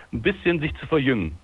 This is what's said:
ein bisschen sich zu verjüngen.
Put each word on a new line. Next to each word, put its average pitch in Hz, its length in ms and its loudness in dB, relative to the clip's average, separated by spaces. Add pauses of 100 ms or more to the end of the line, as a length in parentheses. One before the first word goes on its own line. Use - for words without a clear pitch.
(100)
ein 120 120 -4
bisschen 175 380 2
sich 151 160 -2
zu 143 100 -12
verjüngen. 123 580 2